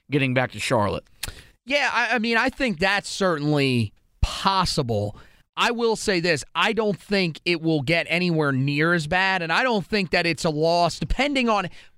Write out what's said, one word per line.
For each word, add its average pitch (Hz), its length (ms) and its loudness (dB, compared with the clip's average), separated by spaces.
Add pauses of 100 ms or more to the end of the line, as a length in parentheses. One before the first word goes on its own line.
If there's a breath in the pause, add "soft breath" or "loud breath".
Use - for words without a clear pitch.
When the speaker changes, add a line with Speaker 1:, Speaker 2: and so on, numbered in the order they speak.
(120)
Speaker 1:
getting 135 240 0
back 127 160 0
to 107 80 -12
Charlotte. 104 460 0 (600 loud breath)
Speaker 2:
Yeah, 262 260 0
I, 226 240 0
I 240 40 0
mean, 233 180 0
I 247 120 2
think 240 280 -2
that's 196 320 0
certainly 143 840 0 (280)
possible. 127 960 0 (400 loud breath)
I 196 140 2
will 226 240 0
say 190 240 0
this. 165 240 0 (100)
I 190 200 2
don't 208 260 -2
think 185 460 -2
it 175 160 0
will 160 200 0
get 156 280 0
anywhere 160 420 2
near 143 420 0
as 165 140 -2
bad, 185 340 0
and 165 120 -4
I 208 100 2
don't 226 220 0
think 202 260 -2
that 175 140 2
it's 165 180 -2
a 175 60 0
loss, 165 500 2
depending 262 480 0
on 202 220 0 (280 loud breath)